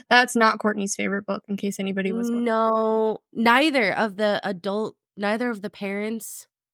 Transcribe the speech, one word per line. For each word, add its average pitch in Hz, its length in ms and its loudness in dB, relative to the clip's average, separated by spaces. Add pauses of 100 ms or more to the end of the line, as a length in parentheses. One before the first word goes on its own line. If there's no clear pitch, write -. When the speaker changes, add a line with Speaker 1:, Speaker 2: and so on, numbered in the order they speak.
Speaker 1:
That's 247 260 4
not 220 240 4
Courtney's 208 360 -2
favorite 202 300 -4
book, 196 220 -6
in 202 100 -4
case 196 220 -6
anybody 196 320 -2
was 233 160 -2
wondering. 240 180 -2
Speaker 2:
No, 220 720 2 (140)
neither 240 600 4
of 202 240 0
the 208 260 2
adult, 202 520 -4 (220)
neither 214 320 -2
of 214 120 -6
the 180 80 -8
parents 208 800 -8 (260)